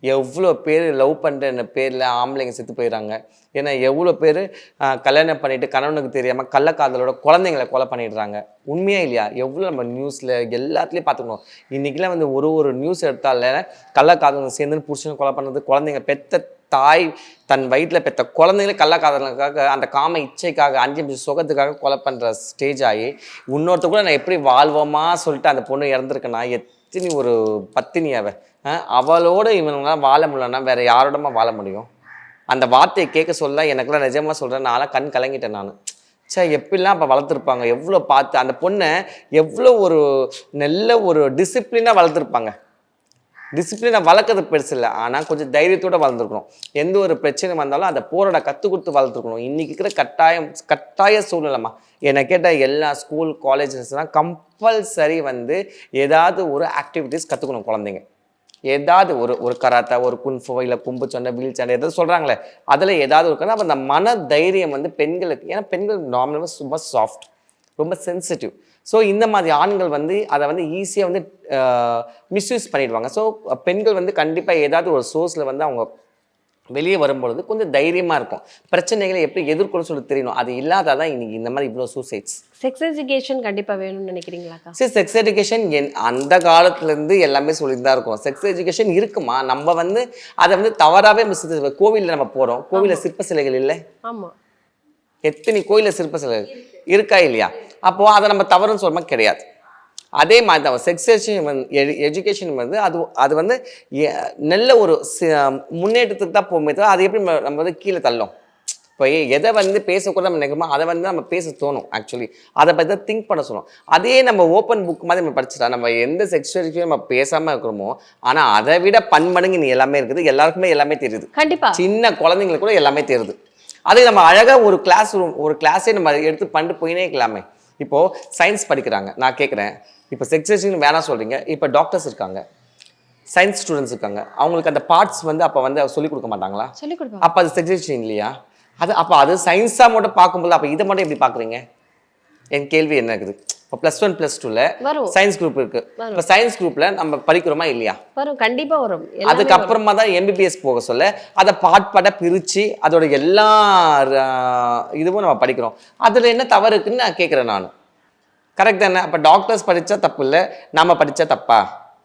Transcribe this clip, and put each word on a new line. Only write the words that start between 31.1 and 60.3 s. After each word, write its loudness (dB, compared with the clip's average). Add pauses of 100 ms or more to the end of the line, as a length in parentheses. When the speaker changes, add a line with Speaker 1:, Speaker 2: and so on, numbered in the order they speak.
Speaker 1:
வாழ 0
முடியும்? -10 (600)
அந்த 2
வார்த்தையை 4
கேட்க 0
சொல்ல -2
எனக்கெல்லாம் 0
நிஜமா -2
சொல்றேன், -6
நான்லாம் 0
கண் -4
கலங்கிட்டேன் -4
நானு. -10 (460)
ச்சே, -8
எப்படிலாம் 0
அப்ப 0
வளர்த்துருப்பாங்க, 0
எவ்வளோ 0
பார்த்து 2
அந்த 0
பொண்ணை 0 (260)
எவ்வளோ 4
ஒரு 2 (180)
நல்ல 0
ஒரு 2
டிசிப்ளினா 0
வளர்த்துருப்பாங்க. 0 (920)
டிசிப்ளினை 0
வளர்க்கறது 4
பெருசு -2
இல்ல, -2
ஆனா -4
கொஞ்சம் -6
தைரியத்தோட 2
வளர்ந்துருக்கணும். -2 (280)
எந்த 0
ஒரு 0
பிரச்சனை -4
வந்தாலும் -2
அந்த -2
போராட 0
கத்து -4
கொடுத்து -4
வளர்த்துருக்கணும். -2
இன்னைக்கு -6
இருக்கிற -6
கட்டாயம், 0 (120)
கட்டாய 0
சூழ்நிலைமா. -4 (240)
என்னை 0
கேட்டா 2
எல்லா 0
ஸ்கூல், -6
காலேஜஸ்லாம் -2 (240)
கம்பல்சரி 0
வந்து -6 (180)
ஏதாவது 2
ஒரு -2
ஆக்டிவிட்டீஸ் -6
கத்துக்கணும் -8
குழந்தைங்க. -6 (500)
ஏதாவது 2
ஒரு, -2
ஒரு -4
கராத்தே, 2
ஒரு -2
குன்ஃபு, -6